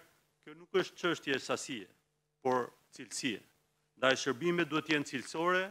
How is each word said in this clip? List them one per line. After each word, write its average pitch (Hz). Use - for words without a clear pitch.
kjo 151
nuk 175
është -
çështje 143
sasie, 120
por 127
cilësie. 117
Ndaj 131
shërbimet 160
duhet 151
të 156
jenë 143
cilësore 170